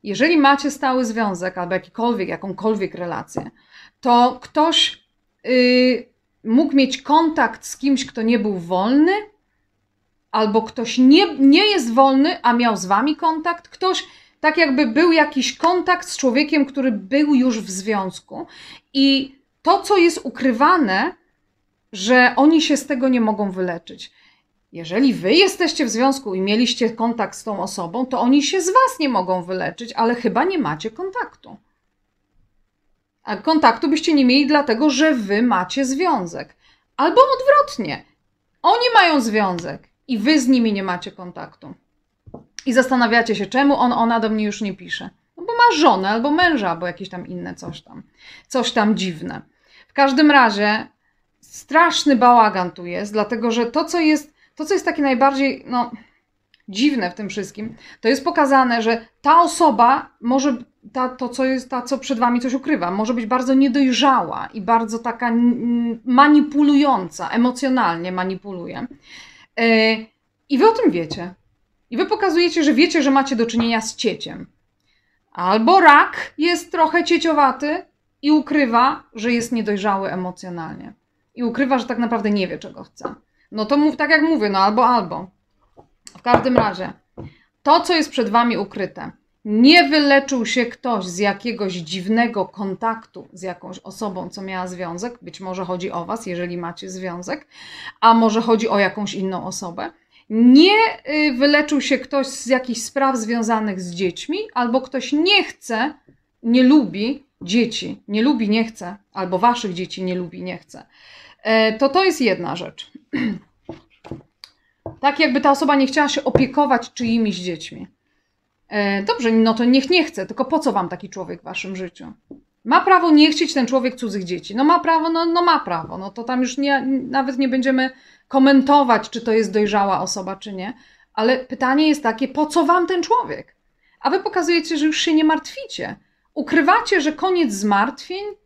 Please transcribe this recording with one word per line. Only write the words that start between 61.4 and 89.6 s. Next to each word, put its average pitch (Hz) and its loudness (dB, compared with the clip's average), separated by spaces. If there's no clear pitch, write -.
jest, 262 -4
ta, 247 -6
co 247 -4
przed 262 -6
wami 240 2
coś 254 -4
ukrywa, 254 -2
może 214 -2
być 226 -4
bardzo 254 0
niedojrzała 262 2
i 220 -10
bardzo 226 -2
taka 233 -6
n-, 240 2
n-, 233 -4
manipulująca, 277 2
emocjonalnie 233 -2
manipuluje. 185 -8
E, 220 4
i 277 0
wy 427 8
o - -2
tym 453 2
wiecie. 175 -8
I 240 -8
wy 381 0
pokazujecie, 349 0
że 285 4
wiecie, 320 2
że 277 2
macie 269 2
do 226 0
czynienia 233 0
z - -12
cieciem. - -6
Albo 226 4
rak 311 4
jest 339 -2
trochę 339 2
cieciowaty 302 0
i 285 0
ukrywa, 277 2
że 226 -4
jest 233 -2
niedojrzały 202 -2
emocjonalnie. 180 -10
I 240 -6
ukrywa, 254 0
że 226 -6
tak 226 -6
naprawdę 226 -2
nie 196 0
wie, 151 -10
czego - -18
chce. - -14
No 214 -6
to 277 2
mów, 302 2
tak 302 -2
jak 311 4
mówię, 285 0
no 196 0
albo, 214 2
albo. 185 -2
W - -20
każdym 247 2
razie, 185 0
to, 320 4
co 349 -2
jest 311 0
przed 226 -2
wami 233 2
ukryte, 196 -8
nie 269 6